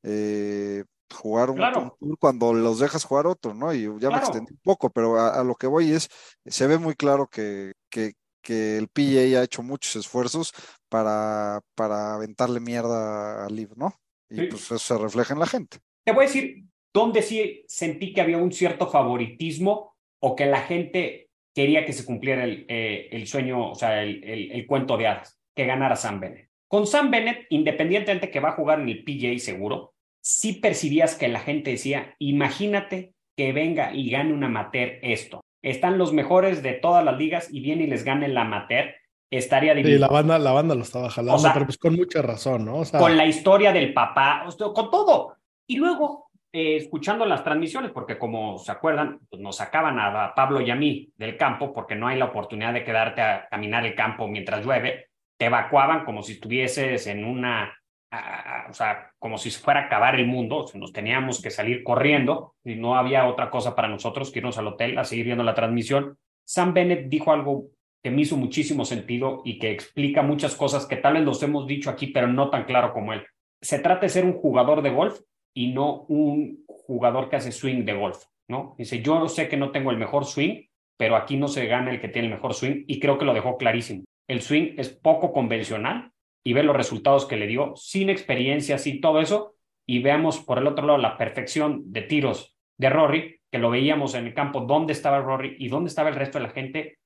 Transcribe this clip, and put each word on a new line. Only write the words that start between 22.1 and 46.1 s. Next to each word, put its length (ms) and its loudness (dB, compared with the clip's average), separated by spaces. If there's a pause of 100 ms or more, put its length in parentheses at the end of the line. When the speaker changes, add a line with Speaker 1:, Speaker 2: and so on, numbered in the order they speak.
Speaker 2:
el, 240 -6
eh, 420 -6
el 160 -10
sueño, 460 -4
o 20 -14
sea, 280 0
el, 200 -6
el, 300 -10
el 140 -10
cuento 300 0
de 120 2
hadas, 300 -4 (180)
que 100 -2
ganara 300 2
Sam 240 -6
Bennett. 300 -14 (180)
Con 180 2
Sam 240 2
Bennett, 400 0
independientemente 800 0
que 100 -4
va 100 2
a 60 -6
jugar 240 2
en 80 -2
el 160 -6
P 80 -8
G 240 -2
A 20 -6
seguro, 560 -6 (260)
sí 340 -2
percibías 640 2
que 120 -2
la 120 -2
gente 300 -4
decía, 480 -4
"Imagínate 960 -2 (220)
que 160 0
venga 400 -2
y 180 -4
gane 220 0
un 120 -2
amateur 580 -4
esto. 380 -6 (220)
Están 360 0
los 140 2
mejores 500 4
de 120 -2
todas 300 4
las 140 2
ligas 320 -2
y 100 -10
viene 240 -2
y 40 0
les 160 -2
gana 220 0
el 120 0
amateur, 560 -2 (360)
estaría 440 4
Speaker 3:
Sí, 80 2
Speaker 2:
divino". 160 8
Speaker 3:
la 100 6
banda, 300 4
la 140 4
banda 220 4
lo 80 -2
estaba 280 -6
jalando, 240 2
Speaker 2:
O 40 6
sea, 140 6
Speaker 3:
pero 140 2
pues 120 -8
con 180 2
mucha 260 0
razón, 440 -2
¿no? 100 -4
O 80 -2
sea, 160 2
Speaker 2:
con 160 8
la 100 6
historia 460 6
del 200 2
papá, 540 2
o 60 -10
sea, 160 -4
con 220 -2
todo. 440 4 (320)
Y 100 -4
luego, 540 0 (200)